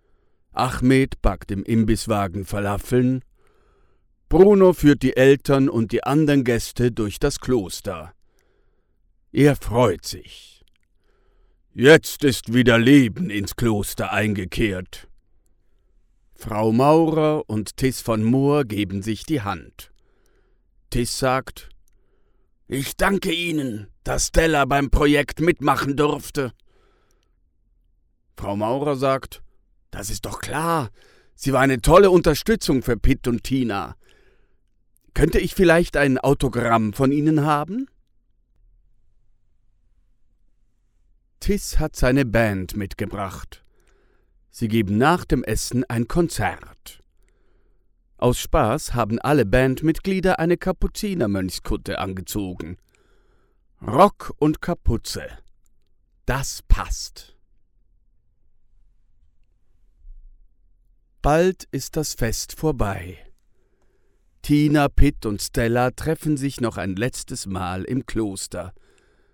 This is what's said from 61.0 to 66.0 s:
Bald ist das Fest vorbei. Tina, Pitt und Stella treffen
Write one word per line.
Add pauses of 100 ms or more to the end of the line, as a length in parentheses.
Bald
ist
das
Fest
vorbei. (1200)
Tina,
Pitt
und
Stella
treffen